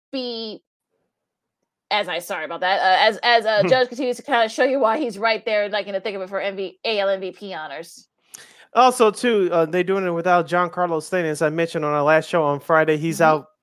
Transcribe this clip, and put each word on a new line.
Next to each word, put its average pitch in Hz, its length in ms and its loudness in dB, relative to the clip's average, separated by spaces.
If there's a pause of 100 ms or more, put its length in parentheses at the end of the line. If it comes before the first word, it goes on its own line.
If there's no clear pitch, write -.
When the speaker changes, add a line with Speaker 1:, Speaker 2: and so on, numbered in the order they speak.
(120)
Speaker 1:
be, 226 520 -10 (1300)
as 202 160 0
I, 170 120 -6
sorry 170 260 -8
about 156 160 -10
that, 185 180 0
uh, 185 300 4
as, 208 140 -2
as, 233 220 4
uh, 214 160 2
Speaker 2:
Hmm. 185 60 0
Speaker 1:
Judge 247 220 2
continues 247 280 -4
to - 60 -16
kinda 233 260 2
show 254 140 -2
you 269 160 2
why 220 180 2
he's 240 220 -4
right 220 260 0
there, 208 240 0
like, 202 180 -4
in 202 60 -6
the 190 60 -4
thick 202 160 -6
of 190 60 -8
it 185 80 -10
for 196 100 -6
M 196 160 -4
V, 190 300 -8
A 214 140 0
L 196 100 0
M 190 100 0
V 185 120 -8
P 190 220 -14
honors. 156 540 -14 (640)
Speaker 2:
Also, 240 380 4
too, 208 400 0
uh, 165 140 4
they're 175 180 -2
doing 190 240 -2
it 175 40 -2
without 170 360 2
Giancarlo 175 560 -2
Stanton, 175 260 -2
as 151 120 -6
I 156 80 2
mentioned 165 340 -2
on 147 80 -2
our 147 120 0
last 156 260 4
show 175 140 2
on 143 180 0
Friday. 156 340 2
He's 156 240 -4
Speaker 1:
Mm-hmm. 165 40 4
Speaker 2:
out, 156 240 4 (160)